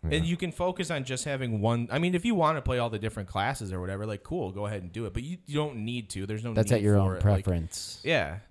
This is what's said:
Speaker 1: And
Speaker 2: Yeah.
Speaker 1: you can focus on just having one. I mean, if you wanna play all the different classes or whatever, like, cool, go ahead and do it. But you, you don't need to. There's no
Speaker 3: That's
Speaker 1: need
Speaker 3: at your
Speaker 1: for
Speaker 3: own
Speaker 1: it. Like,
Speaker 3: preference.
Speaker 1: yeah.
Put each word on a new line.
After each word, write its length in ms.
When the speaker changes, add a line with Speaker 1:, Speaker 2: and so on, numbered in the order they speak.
Speaker 1:
And 80
Speaker 2:
Yeah. 100
Speaker 1:
you 140
can 160
focus 400
on 120
just 200
having 360
one. 300
I 80
mean, 160
if 100
you 120
wanna 260
play 160
all 120
the 80
different 300
classes 440
or 80
whatever, 260
like, 160
cool, 300
go 140
ahead 160
and 100
do 140
it. 60
But 120
you, 220
you 100
don't 280
need 260
to. 160
There's 180
no 100
Speaker 3:
That's 160
Speaker 1:
need 60
Speaker 3:
at 60
your 120
Speaker 1:
for 60
Speaker 3:
own 100
Speaker 1:
it. 40
Like, 80
Speaker 3:
preference. 600
Speaker 1:
yeah. 300